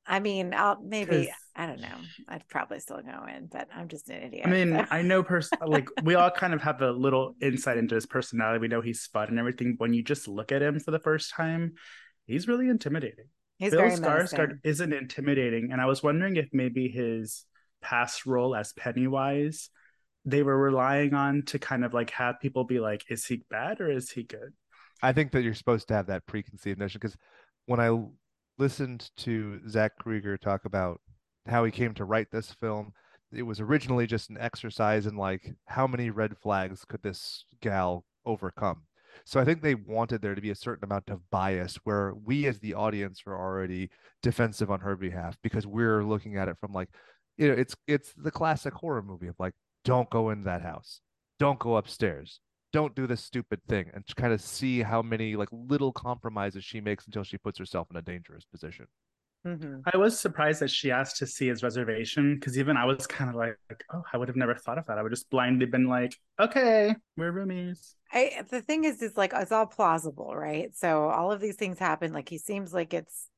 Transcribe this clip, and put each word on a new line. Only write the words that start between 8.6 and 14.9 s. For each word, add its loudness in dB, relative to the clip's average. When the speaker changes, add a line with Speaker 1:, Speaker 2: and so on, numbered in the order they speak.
Speaker 2:
We 0
know 0
he's -6
fun -2
and 0
everything. 0
When 2
you 2
just -4
look -4
at 2
him 2
for -6
the 0
first 0
time, -2
he's -2
really 2
intimidating. 0
Speaker 1:
He's 2
Speaker 2:
Bill 8
Speaker 1:
very 8
Speaker 2:
Skarsgård 0
Speaker 1:
menacing. 2
Speaker 2:
isn't 2